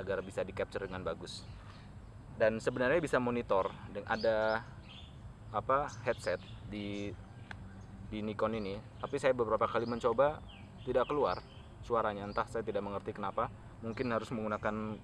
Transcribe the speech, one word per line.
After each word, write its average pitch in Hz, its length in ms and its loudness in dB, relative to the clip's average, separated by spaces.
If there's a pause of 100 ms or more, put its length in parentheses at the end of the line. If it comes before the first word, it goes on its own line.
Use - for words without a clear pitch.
agar 95 240 0
bisa 95 160 -4
di 95 160 -2
capture 98 320 -2
dengan 92 160 -4
bagus. 82 400 -4 (960)
Dan 110 160 6
sebenarnya 131 480 4
bisa 135 160 4
monitor 120 480 4 (240)
dengan 101 160 -8
ada 110 560 4 (880)
apa, 139 400 2 (160)
headset 92 320 2 (320)
di, 101 400 -4 (960)
di 107 160 -4
Nikon 107 320 0
ini, 101 240 -4 (180)
tapi 135 220 -2
saya 131 160 6
beberapa 110 320 4
kali 117 180 2
mencoba 120 540 4 (440)
tidak 123 240 4
keluar 120 320 4 (400)
suaranya, 107 480 2
entah 107 160 0
saya 113 160 -2
tidak 104 240 0
mengerti 101 320 -4
kenapa. 104 320 0 (320)
Mungkin 113 320 -2
harus 110 160 0
menggunakan 107 760 -2